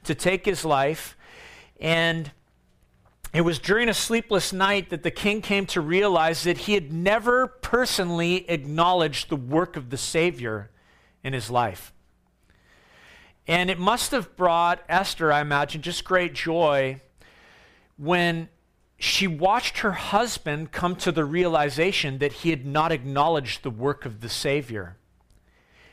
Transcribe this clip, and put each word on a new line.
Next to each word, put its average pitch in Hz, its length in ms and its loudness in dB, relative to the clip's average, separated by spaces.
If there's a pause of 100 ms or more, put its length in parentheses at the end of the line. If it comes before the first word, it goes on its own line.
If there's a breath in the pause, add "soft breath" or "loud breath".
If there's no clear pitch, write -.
to 160 100 -2
take 180 320 0
his 190 180 0
life. 147 520 0 (640 loud breath)
And 165 500 0 (1000)
it 160 100 2
was 165 180 0
during 226 280 2
a 208 60 2
sleepless 226 580 0
night 196 380 0
that 160 140 -6
the 175 80 0
king 208 280 0
came 202 260 0
to - 140 -2
realize 165 600 2
that 170 160 0
he - 140 -2
had 165 200 0
never 220 540 2
personally 180 1040 0
acknowledged 160 800 2
the 160 80 -2
work 147 400 -2
of 127 140 -12
the 135 60 -6
Savior 123 720 -2 (540 soft breath)
in 131 100 -6
his 127 160 -6
life. 120 440 -2 (1500 soft breath)
And 180 240 2
it 180 80 -2
must 202 320 0
have 240 260 -4
brought 170 520 2
Esther, 170 440 2
I 147 100 4
imagine, 147 380 -2
just 170 240 -8
great 180 300 0
joy 143 680 0 (960 soft breath)
when 170 520 0 (500)
she - 300 0
watched 185 500 0
her 208 140 0
husband 165 800 -2
come 175 240 -2
to 180 160 0
the 156 120 2
realization 156 920 0
that 143 140 0
he - 180 -2
had 135 160 -2
not 151 240 2
acknowledged 139 720 0
the 139 80 -6
work 123 340 -4
of 110 180 -12
the 117 60 -8
Savior 117 680 -4 (960 soft breath)